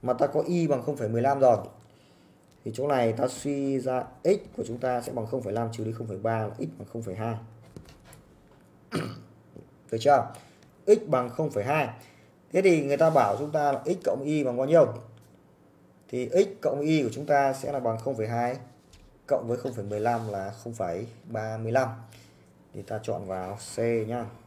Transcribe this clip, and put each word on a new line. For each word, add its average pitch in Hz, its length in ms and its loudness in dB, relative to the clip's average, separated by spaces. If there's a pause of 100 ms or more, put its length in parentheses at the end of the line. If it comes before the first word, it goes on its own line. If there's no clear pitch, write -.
Mà 123 100 0
ta 131 140 2
có 151 200 0
Y 170 200 0
bằng 135 160 0
không 147 140 -4
phẩy 110 120 -4
mười 117 140 0
lăm 139 180 2
rồi. 123 160 8 (1080)
Thì 113 100 -6
chỗ 139 140 -2
này 120 240 4
ta 127 160 0
suy 139 520 -2
ra 127 240 -2 (200)
X 202 320 0
của - 100 -6
chúng 120 120 -8
ta 123 220 0
sẽ 120 120 -10
bằng 113 140 -4
không 123 160 -4
phẩy 101 100 -4
năm 117 200 -2
trừ 113 120 -6
đi 110 80 -4
không 113 140 -8
phẩy 98 120 -8
ba 113 200 0
là 107 200 -4
X 160 100 -6 (100)
bằng 101 140 -14
không 113 100 -8
phẩy 98 120 -8
hai. 110 200 -4 (1600)
<clears throat> - 80 -4 (920)
Được 113 100 -4
chưa? 127 260 6 (600)
X 214 200 8
bằng 127 240 2
không 151 200 -2
phẩy 104 140 -2
hai. 139 240 0 (640)
Thế 180 100 4
thì 170 200 6
người 139 140 0
ta 160 140 6
bảo 113 280 4
chúng 147 140 -4
ta 147 200 2
là 135 120 -2
X 175 200 -2
cộng 131 180 0
Y 151 220 0
bằng 123 120 -2
bao 131 100 0
nhiêu? 151 200 8 (1200)
Thì 123 200 -4
X - 340 2
cộng 143 180 0
Y 156 220 2
của 117 100 0
chúng 135 140 -8
ta 139 260 4
sẽ 135 200 -6
là 139 80 -2
bằng 113 180 0
không 127 180 -4
phẩy 110 120 -2
hai 120 280 -2 (680)
cộng 120 220 0
với 120 80 0
không 123 160 -6
phẩy 110 120 -6
mười 104 160 -4
lăm 113 280 0
là 98 220 -4
không 117 240 -12
phẩy 92 320 -4 (180)
ba 110 320 -6
mươi 113 160 -4
lăm. 127 160 2 (840)
Thì 101 80 -12
ta 107 200 -6
chọn 98 240 -6
vào 92 320 -8 (180)
C - 20 -6
nhá. 117 460 -2 (220)